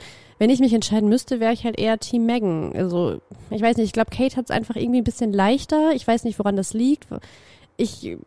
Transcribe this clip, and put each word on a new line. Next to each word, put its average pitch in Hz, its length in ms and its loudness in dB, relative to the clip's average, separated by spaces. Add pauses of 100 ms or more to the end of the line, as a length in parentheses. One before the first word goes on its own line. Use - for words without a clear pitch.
(400)
wenn 214 100 4
ich 254 100 4
mich 247 140 4
entscheiden 214 360 2
müsste, 247 300 0
wär 226 120 2
ich 233 120 -4
halt 226 140 -4
eher 220 220 0
Team 233 260 -2
Meghan. 202 500 0
Also, 175 460 -2 (300)
ich 214 100 -4
weiß 233 160 2
nicht, 226 80 2
ich 190 80 -4
glaub, - 160 0
Kate 254 260 -2
hat's 247 140 -6
einfach - 260 -4
irgendwie 240 260 0
ein - 20 0
bisschen 226 280 -2
leichter. 277 600 2
Ich 254 140 -4
weiß 233 160 2
nicht, 226 160 -4
woran 202 160 0
das 190 180 -4
liegt. 254 320 0 (760)
Ich, - 460 -4